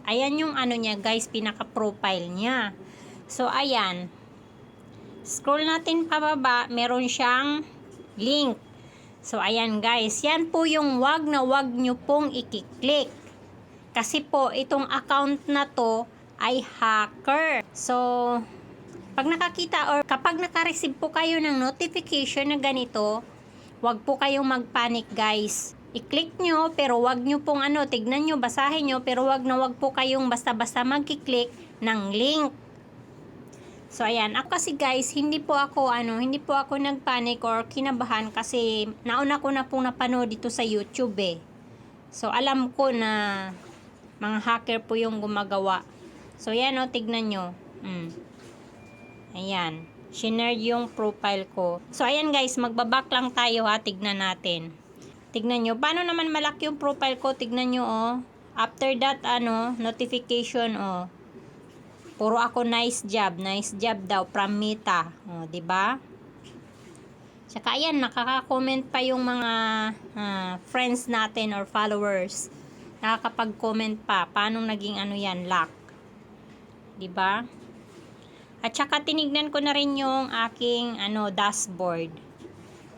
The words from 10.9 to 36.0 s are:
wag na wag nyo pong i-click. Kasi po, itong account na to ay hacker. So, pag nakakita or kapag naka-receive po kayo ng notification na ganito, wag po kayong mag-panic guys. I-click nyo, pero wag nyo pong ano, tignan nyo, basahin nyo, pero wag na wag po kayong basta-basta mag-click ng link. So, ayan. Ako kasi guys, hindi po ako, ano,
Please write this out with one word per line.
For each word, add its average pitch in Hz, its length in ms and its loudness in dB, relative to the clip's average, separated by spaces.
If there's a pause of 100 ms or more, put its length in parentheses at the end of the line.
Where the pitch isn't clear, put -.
wag 294 240 4
na 285 240 2
wag 262 240 2
nyo 247 240 2
pong 285 400 2
i-click. 254 800 -2 (800)
Kasi 294 320 0
po, 269 240 4
itong 269 400 0
account 277 560 2
na 285 240 2
to 226 400 0 (320)
ay 247 240 0 (160)
hacker. 233 880 2
So, - 240 -2 (1200)
pag 269 160 2
nakakita 330 640 2
or 285 80 4
kapag 330 400 0
naka-receive 330 560 0
po 311 160 -2
kayo 320 240 4
ng 294 240 2
notification 285 880 0
na 294 80 2
ganito, 240 640 0 (560)
wag 233 240 0
po 277 160 0
kayong 277 320 2
mag-panic 233 640 0
guys. 214 640 0 (160)
I-click 320 480 -2
nyo, 320 320 4
pero 254 240 4
wag 247 240 4
nyo 285 160 2
pong 294 240 2
ano, 285 240 2
tignan 262 400 0
nyo, 311 80 2
basahin 277 560 2
nyo, 254 160 0
pero 254 240 2
wag 262 160 2
na 262 80 4
wag 254 240 0
po 269 160 0
kayong 262 320 2
basta-basta 240 560 0
mag-click 269 720 0 (240)
ng 220 320 0
link. 277 400 2 (1400)
So, - 80 -4
ayan. 220 320 0
Ako 262 240 0
kasi 330 160 -2
guys, 262 400 0
hindi 302 240 2
po 294 160 0
ako, 277 400 2
ano, 226 240 0